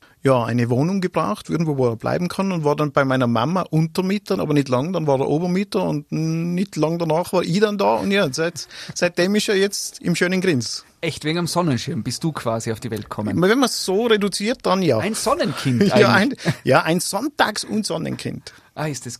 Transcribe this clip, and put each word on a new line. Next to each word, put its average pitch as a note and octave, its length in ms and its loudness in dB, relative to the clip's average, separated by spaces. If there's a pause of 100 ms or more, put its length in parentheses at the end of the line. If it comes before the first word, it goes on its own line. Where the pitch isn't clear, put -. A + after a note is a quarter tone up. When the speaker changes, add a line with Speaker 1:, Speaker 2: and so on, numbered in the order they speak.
(220)
Speaker 1:
ja, B2+ 220 4
eine A#2 240 0
Wohnung D#3+ 320 0
gebraucht, F3+ 480 -2
irgendwo, D#3 300 -2
wo B2+ 100 4
er A2+ 80 0
bleiben C#3+ 320 -2
kann, G3 240 -2
und D#3+ 120 -2
war D3 120 2
dann D3+ 160 -2
bei C#3+ 140 2
meiner C3 200 2
Mama C3 360 0
Untermieter, F#3 760 0
aber D3+ 120 -2
nicht C#3 160 2
lang, C3 240 0
dann D#3+ 140 -2
war C3+ 140 4
er - 80 0
Obermieter F3+ 560 0
und D3+ 280 -4
nicht E3 640 -2
lang D#3 220 0
danach E3 340 0
war F3+ 100 2
ich F3+ 180 0
dann G#3 180 2
da G3+ 160 2
und G3 160 -2
ja, G3 200 2
seit, D#3+ 380 -4 (260)
seitdem F3+ 420 2
ist G#3+ 120 2
er G#3 80 2
jetzt - 460 -2
im F3 120 0
schönen F3+ 280 2
Grins. C#3+ 420 -2 (160)
Speaker 2:
Echt, D#3+ 240 -6
wegen D#3+ 140 0
am E3+ 80 -2
Sonnenschirm C3 560 0
bist B2 200 -6
du E3 80 0
quasi A2+ 420 -4
auf A2 60 -6
die A2+ 120 -10
Welt G#2+ 180 -6
gekommen? G#2+ 320 -2
Speaker 1:
Wenn G#3 180 4
man B3+ 120 2
es - 160 -6
so G3+ 200 0
reduziert, G#3 580 0
dann F#3 180 2
ja. C3 160 4
Speaker 2:
Ein G#3 160 -2
Sonnenkind G3+ 680 0
Speaker 1:
<laughs> F3 140 4
Ja, B2 160 6
Speaker 2:
eigentlich. A#3 340 2
Speaker 1:
ein, D#3 160 2
ja, C3+ 200 4
ein E3+ 180 0
Sonntags- G#3+ 640 -2
und G#3 220 -2
Sonnenkind. - 640 -6 (220)
Speaker 2:
Ah, D3+ 120 -6
ist C#3 200 -8
das A#2 140 -10